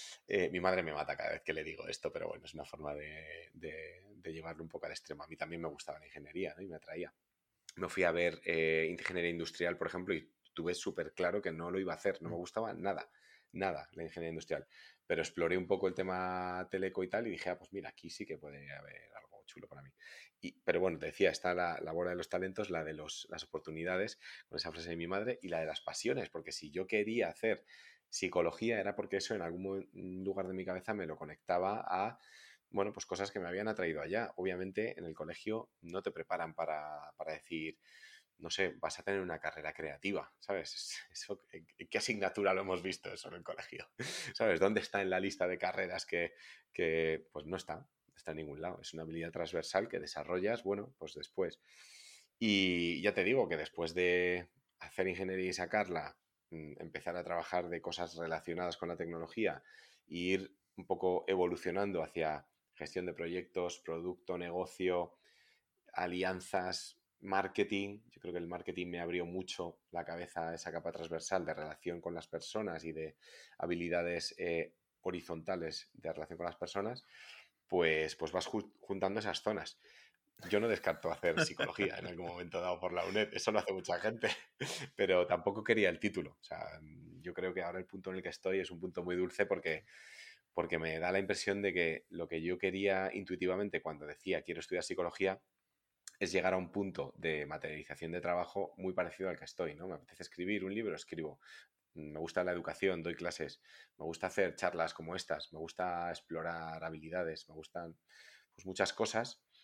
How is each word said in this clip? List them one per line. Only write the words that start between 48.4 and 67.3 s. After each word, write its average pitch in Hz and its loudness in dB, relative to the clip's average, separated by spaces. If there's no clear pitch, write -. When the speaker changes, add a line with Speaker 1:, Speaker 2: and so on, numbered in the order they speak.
Speaker 1:
lado. 87 -4
Es - -12
una 80 -6
habilidad 82 -4
transversal 85 0
que 82 -2
desarrollas, 90 0
bueno, 101 0
pues 80 -10
después. 82 -2
Y 90 6
ya 101 6
te 95 4
digo 113 6
que 80 2
después 82 -2
de 90 4
hacer - 0
ingeniería 92 0
y 90 0
sacarla, 87 0
mm, 78 -10
empezar 85 -4
a 87 -2
trabajar 87 0
de 85 -2
cosas 85 -4
relacionadas 85 -2
con - -4
la 85 -4
tecnología 82 -2
e 80 -8
ir 92 2
un 95 -10
poco 90 4
evolucionando 90 4
hacia 78 0
gestión 90 -4
de 87 -2
proyectos, 87 -2
producto, 90 -4
negocio, 87 0
alianzas, 90 0
marketing. 101 2